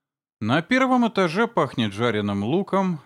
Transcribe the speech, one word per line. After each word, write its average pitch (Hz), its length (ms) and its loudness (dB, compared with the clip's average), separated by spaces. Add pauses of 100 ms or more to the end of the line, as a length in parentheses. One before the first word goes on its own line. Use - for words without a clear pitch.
(400)
На 127 240 0
первом 254 440 2
этаже 190 400 0
пахнет 123 460 -2
жареным 104 500 0
луком, 180 640 -2